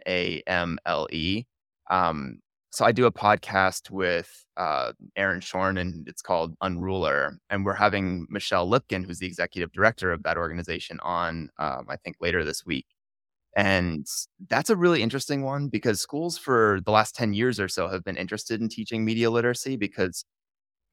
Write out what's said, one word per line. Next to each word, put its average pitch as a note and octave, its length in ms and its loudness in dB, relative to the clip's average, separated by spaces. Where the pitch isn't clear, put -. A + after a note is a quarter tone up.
A F2+ 400 0
M F2 380 0
L D#2 260 0
E. F2+ 320 -2
Um, D#2 500 0
so - 140 2
I A#2 80 6
do A#2+ 140 4
a A2 40 6
podcast G2+ 800 2
with, F2+ 540 -2
uh, C#2 380 -2
Aaron F#2+ 240 0
Shorn, F#2+ 360 0
and E2+ 300 -4
it's - 140 -16
called E2 380 -2
Unruler. F2 760 0
And G2 160 -2
we're G2 80 0
having F#2+ 560 2
Michelle F#2 400 0
Lipkin, G#2 360 0
who's F2+ 140 -10
the F#2+ 80 -6
executive F2 460 -4
director F#2+ 400 2
of D#2 100 -6
that D#2+ 140 0
organization, E2+ 640 -6
on, E2 560 -2
um, C2 320 -4
I C2+ 80 -8
think - 240 -12
later E2+ 240 0
this D2+ 200 -6
week. D2 220 -4
And F2+ 500 2
that's C3 220 0
a G#3+ 80 4
really E3+ 260 4
interesting C3+ 400 -2
one C#3 240 -2
because A2 320 0
schools E3 380 -6
for A2 480 4
the G#2 60 0
last G#2+ 240 4
ten A2 180 0
years A2+ 260 2
or G2 80 0
so F#2 220 -2
have F#2+ 160 -6
been F#2+ 100 -6
interested G#2 460 -4
in A2+ 80 0
teaching A2 340 -4
media A2+ 260 2
literacy A#2+ 460 0
because F#2+ 480 -2